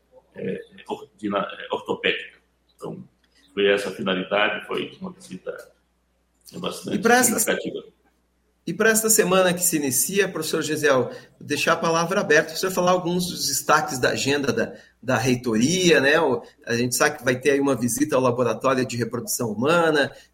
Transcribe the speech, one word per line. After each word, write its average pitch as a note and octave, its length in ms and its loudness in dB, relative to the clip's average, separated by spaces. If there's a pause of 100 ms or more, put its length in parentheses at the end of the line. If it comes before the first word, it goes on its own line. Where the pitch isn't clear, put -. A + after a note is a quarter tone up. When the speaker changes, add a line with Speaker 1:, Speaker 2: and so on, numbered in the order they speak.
(380)
Speaker 1:
é, - 240 -8 (280)
or-, - 200 -12 (100)
de G#2 100 -6
na-, G2 200 -2 (120)
é, - 140 -8
ortopédica. - 640 -4 (380)
Então, - 260 -14 (500)
foi G2+ 140 2
essa G2+ 220 2
a F#2+ 40 -6
finalidade, G2 760 -2
foi - 340 -8
uma F#2 100 -12
visita - 420 -14 (1040)
bastante F#3+ 380 -6
Speaker 2:
E - 40 -4
pra A#3 160 4
essa A3+ 240 2
Speaker 1:
significativa. - 520 -4 (760)
Speaker 2:
E E3+ 60 -6
pra G#3+ 160 2
esta A3 220 0
semana F#3 420 4
que F3 80 -4
se - 160 0
inicia, E3 500 0
professor E3 360 -4
Gesiel, D3 480 2 (280)
deixar D3 360 0
a - 20 4
palavra E3+ 460 0
aberta D#3 260 4
pra - 80 -12
você F#3+ 140 -2
falar F3+ 220 2
alguns F3 340 0
dos E3+ 200 -6
destaques C#3+ 520 0
da B2+ 100 2
agenda B2 460 0
da, A2 180 -2 (300)
da B2 160 0
reitoria, C3 840 4
né? C#3+ 180 6
O, C3 240 2 (220)
a A#2 100 -2
gente B2 220 0
sabe D3 220 2
que B2 60 -16
vai B2+ 140 2
ter C#3+ 120 2
aí C#3 100 4
uma C#3 160 2
visita B2 400 -2
ao B2+ 60 2
Laboratório B2 640 0
de A#2+ 100 -8
Reprodução A#2 560 -4
Humana, D3+ 580 2 (240)